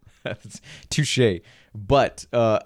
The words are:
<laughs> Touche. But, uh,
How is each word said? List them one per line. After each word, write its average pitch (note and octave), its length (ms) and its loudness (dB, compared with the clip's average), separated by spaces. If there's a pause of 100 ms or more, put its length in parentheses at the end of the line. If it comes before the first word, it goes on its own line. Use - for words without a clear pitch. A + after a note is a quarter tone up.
(240)
<laughs> - 680 -14
Touche. A#2+ 500 0 (320)
But, G#2+ 580 0
uh, A2+ 340 2